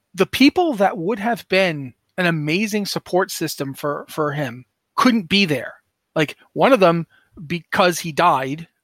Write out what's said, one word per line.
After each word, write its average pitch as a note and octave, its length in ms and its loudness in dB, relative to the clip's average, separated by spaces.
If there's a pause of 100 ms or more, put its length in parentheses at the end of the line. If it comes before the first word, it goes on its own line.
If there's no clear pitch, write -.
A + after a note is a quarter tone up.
(140)
the F3+ 120 2
people D4+ 480 2
that G3+ 240 0
would G3 220 -4
have A3+ 280 -6
been D#3+ 460 -2 (240)
an F3+ 80 0
amazing F3 600 -2
support F#3 460 -2
system C#3+ 420 -6
for, D3+ 360 -6
for D3 240 -4
him B2+ 320 -8 (300)
couldn't A#3 340 2
be G3 160 2
there. C#3 300 -4 (400)
Like, D#3 200 0 (160)
one G3+ 220 4
of A3 80 4
them, E3+ 260 4 (400)
because F3 520 0
he E3 120 -8
died, D3+ 560 0 (160)